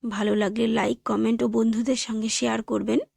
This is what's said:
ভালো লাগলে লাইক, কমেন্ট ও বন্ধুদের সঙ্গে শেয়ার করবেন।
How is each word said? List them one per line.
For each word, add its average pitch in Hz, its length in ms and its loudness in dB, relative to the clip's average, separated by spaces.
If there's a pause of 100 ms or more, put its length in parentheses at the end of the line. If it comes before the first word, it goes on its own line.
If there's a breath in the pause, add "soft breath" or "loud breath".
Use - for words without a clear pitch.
ভালো 208 320 0
লাগলে 208 320 0 (120)
লাইক, 214 200 0 (120)
কমেন্ট 220 320 2
ও 247 60 2
বন্ধুদের 226 580 2
সঙ্গে 220 320 -2
শেয়ার 226 240 0
করবেন। 220 380 0 (160)